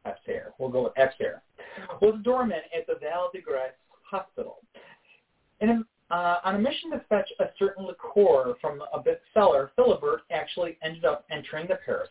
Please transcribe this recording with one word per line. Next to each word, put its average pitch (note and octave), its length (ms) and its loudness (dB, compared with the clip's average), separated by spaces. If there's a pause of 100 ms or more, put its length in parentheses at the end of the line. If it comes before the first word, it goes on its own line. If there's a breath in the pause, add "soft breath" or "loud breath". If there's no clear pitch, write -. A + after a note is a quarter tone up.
Epstert. - 520 -10
We'll C3 120 -6
go B2 140 0
with A2+ 100 -6
Epstert. C3+ 460 0 (600 loud breath)
Was G#3+ 180 6
a G#3 40 -12
doorman A#3 380 0 (140)
at E3 120 -6
the D#3+ 80 -2
Val F3 400 -6
de F#3 80 -14
Grace C3 300 -4 (380)
Hospital. - 520 -10 (960 soft breath)
In G#3+ 80 2
a, A3+ 460 -2
uh, F3 300 2
on G3 100 0
a G3+ 40 0
mission D4 340 -2
to - 180 -6
fetch G3+ 180 2 (120)
a - 60 0 (120)
certain F#3+ 260 -2
liqueur E3 760 4
from D3 220 -6 (120)
a C#3+ 60 -6
bit E3 200 0 (140)
cellar, D#3 420 6
Philibert D#3+ 440 4 (100)
actually E3+ 520 -6
ended E3 220 -6
up D3 260 0
entering D#3 360 -8
the F#3 180 -2
Paris - 260 -4